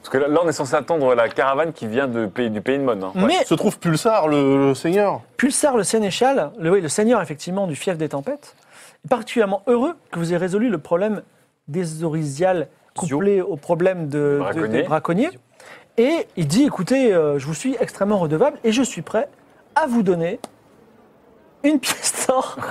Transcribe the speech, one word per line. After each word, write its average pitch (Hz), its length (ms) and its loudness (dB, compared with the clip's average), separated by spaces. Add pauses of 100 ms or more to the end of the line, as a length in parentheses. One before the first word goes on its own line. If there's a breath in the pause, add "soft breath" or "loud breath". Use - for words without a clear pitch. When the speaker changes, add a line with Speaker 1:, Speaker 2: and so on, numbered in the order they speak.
Speaker 1:
Parce - 80 -20
que 131 100 -2
là, 143 100 0
là, 156 120 2
on 170 60 0
est 151 60 0
censé 139 200 -4
attendre 139 420 2
la 117 120 4
caravane 143 460 0
qui - 120 -12
vient 123 220 -2
de 117 200 -2
pays, 120 220 -2
du 107 120 -4
pays 135 160 0
de 139 60 -2
Mon, 107 200 0
hein. 95 120 -6
Speaker 2:
Mais 277 280 2
Speaker 3:
Se 165 120 2
trouve 196 220 -2
Pulsar, 170 520 0
le, 139 400 4
le 135 40 2
seigneur. 175 460 0 (160)
Speaker 2:
Pulsar, 269 400 0
le 208 80 2
sénéchal, 214 760 0
le, 170 140 -2
oui, 202 80 4
le 165 80 -2
seigneur 214 340 2
effectivement 180 460 -6
du 151 80 -6
fief 180 220 -4
des 156 100 -4
tempêtes, 151 480 -8 (480 loud breath)
est 156 60 -16
particulièrement 214 580 0
heureux 262 280 2 (160)
que 170 80 -6
vous 165 100 -2
ayez 175 80 0
résolu 190 320 0
le 180 80 0
problème 185 460 -2 (440 soft breath)
des 160 380 -6
Orisiales 156 640 -2 (260 soft breath)
couplé 185 460 0
au 180 160 -4
problème 175 500 0
de, 143 100 -4
de, 143 220 2
Speaker 1:
Braconnier. 160 300 -2
Speaker 2:
des 139 140 2
braconniers. 170 460 0 (680 loud breath)
Et 269 300 2 (100)
il 165 100 0
dit, 208 160 4
écoutez, 240 500 2
euh, 147 240 4
je 131 80 -4
vous 160 80 -4
suis 262 280 -2
extrêmement 202 380 0
redevable 175 440 0
et 226 80 2
je 240 120 2
suis - 180 -4
prêt 220 260 -2 (480 soft breath)
à 311 120 2
vous 233 160 2
donner 175 360 0 (1200)
une 294 160 4
pièce - 480 -4
d'or, 262 280 0 (160)